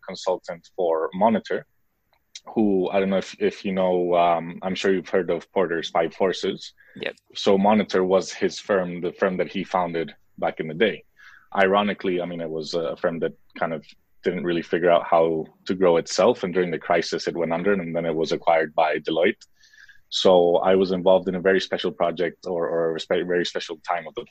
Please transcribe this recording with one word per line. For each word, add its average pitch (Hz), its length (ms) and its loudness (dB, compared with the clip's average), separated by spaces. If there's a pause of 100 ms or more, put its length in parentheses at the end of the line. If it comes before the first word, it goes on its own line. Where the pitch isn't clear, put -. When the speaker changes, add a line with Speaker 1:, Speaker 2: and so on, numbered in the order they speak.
Speaker 1:
consultant 90 680 -6
for 82 360 0
Monitor, 104 540 0 (800)
who, 98 420 2
I 98 100 0
don't 98 100 2
know 95 100 2
if, - 200 -8
if 101 240 -2
you 101 80 -4
know, 90 440 0
um, 85 480 0
I'm 92 120 -4
sure 98 160 0
you've 92 160 0
heard 90 220 -2
of 85 240 -4
Porter's 82 380 -2
Five 82 220 0
Forces. - 600 -2 (240)
Speaker 2:
Yep. - 180 -8 (200)
Speaker 1:
So 98 220 4
Monitor 98 460 4
was 92 300 2
his - 260 -4
firm, 90 400 -2
the 85 140 -6
firm 92 240 0
that 85 100 -2
he 95 160 -6
founded 85 500 -2 (260)
back 82 200 -4
in 80 80 -6
the 78 60 -8
day. 95 320 0 (500)
Ironically, 98 640 2
I 85 60 -4
mean, 85 160 -8
it 80 80 -8
was 78 240 -8
a 80 240 -4
firm 82 220 -4
that 80 120 -2 (260)
kind 82 140 -4
of 78 140 -10 (380)
didn't 90 200 -2
really 85 200 -2
figure 87 260 0
out 85 200 4
how 82 360 2 (220)
to 98 80 -2
grow 90 200 4
itself. 95 480 2
And 90 100 -4
during 90 180 0
the 76 80 -4
crisis, 85 480 -2
it 85 100 -4
went 82 160 -2
under, 90 180 0
and 82 240 -2
then 85 100 -2
it 82 100 -2
was 80 180 -2
acquired 80 420 0
by 78 220 2
Deloitte. 80 480 -2 (640)
So 87 480 4
I 95 180 4
was 95 160 2
involved 92 380 4
in 92 60 -2
a 90 60 -6
very 95 200 4
special 92 320 -4
project 85 520 -4
or, 85 220 -2
or 82 300 -2
a - 20 -8
spe-, 87 260 -2
very 87 200 0
special 87 320 -8
time 85 280 -4
of 78 100 -16
the 80 160 -10